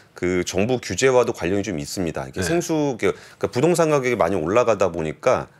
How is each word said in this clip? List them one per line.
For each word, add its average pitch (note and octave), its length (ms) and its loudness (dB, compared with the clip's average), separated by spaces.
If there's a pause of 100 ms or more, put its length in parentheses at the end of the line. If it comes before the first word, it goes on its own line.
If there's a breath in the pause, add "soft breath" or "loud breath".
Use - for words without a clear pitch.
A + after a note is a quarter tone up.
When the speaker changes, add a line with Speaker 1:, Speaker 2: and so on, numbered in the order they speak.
(140 loud breath)
Speaker 1:
그 F2+ 300 -2
정부 A#2 360 -2
규제와도 A#2+ 540 2
관련이 F#2+ 300 -2
좀 F#2+ 160 -6
있습니다. D2+ 480 -6
이게 D#2 120 -8
Speaker 2:
네. F#2 60 -2
Speaker 1:
생숙, D#3 520 0
그러니까 - 540 -2
부동산 D#3+ 380 2
가격이 B2+ 260 0
많이 F#2+ 200 0
올라가다 G2 560 2
보니까 E2 560 -2 (120 loud breath)